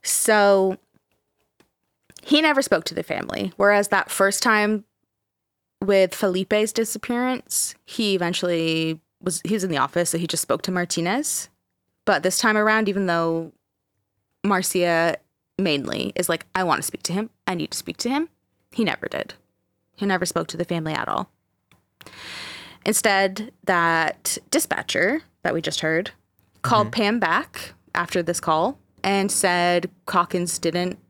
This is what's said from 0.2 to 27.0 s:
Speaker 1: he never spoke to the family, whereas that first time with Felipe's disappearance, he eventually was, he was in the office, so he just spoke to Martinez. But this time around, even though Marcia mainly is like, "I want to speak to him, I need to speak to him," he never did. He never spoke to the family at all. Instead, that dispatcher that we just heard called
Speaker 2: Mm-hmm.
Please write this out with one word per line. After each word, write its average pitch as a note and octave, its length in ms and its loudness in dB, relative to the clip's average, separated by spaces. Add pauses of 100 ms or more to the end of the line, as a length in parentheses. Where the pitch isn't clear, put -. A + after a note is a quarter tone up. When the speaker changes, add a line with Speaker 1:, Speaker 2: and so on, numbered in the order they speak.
Speaker 1:
he D4 200 2
never D4 200 2
spoke E3 240 2
to - 80 -8
the E3 80 -4
family, - 560 -6
whereas G3+ 300 4
that - 240 0
first G3 320 2
time G#3+ 400 2 (1000)
with F#3+ 300 4
Felipe's G#3 580 0
disappearance, A#3+ 1000 -4 (120)
he G#3 280 -2
eventually E3 840 0 (220)
was, F3 220 -4
he G#3 120 0
was F#3+ 80 -2
in F#3 80 -2
the D3 60 0
office, E3 340 0
so - 80 -2
he E3+ 80 -4
just - 160 -4
spoke - 200 -2
to F#3 80 -4
Martinez. F3+ 760 -2 (560)
But F3 160 4
this F#3 160 0
time A3 180 2
around, G#3+ 320 4
even G3 200 0
though E3 440 0 (920)
Marcia F3 760 2 (400)
mainly D#3 580 -2
is F3 140 -2
like, E3 240 -4
"I F#3 100 0
want D#3+ 200 0
to - 40 -6
speak - 160 -10
to E3+ 100 -6
him, G#3+ 180 -4 (160)
I F#3 80 -4
need D#3 160 -6
to - 60 -8
speak - 200 -10
to A#3+ 120 -4
him," D4+ 200 -2 (420)
he A#3 120 -2
never - 240 -2
did. - 260 -6 (640)
He G3+ 120 -4
never F3+ 180 0
spoke E3 220 -4
to E3 100 -12
the E3+ 80 -2
family D#3+ 280 -4
at - 140 -4
all. - 220 -4 (1600)
Instead, G3+ 680 0 (140)
that E3 720 0 (140)
dispatcher C4+ 680 0 (220)
that - 100 -2
we E3 80 -2
just D3+ 200 -4
heard E3 300 -2 (500)
called G#3 260 2
Speaker 2:
Mm-hmm. A3 140 -4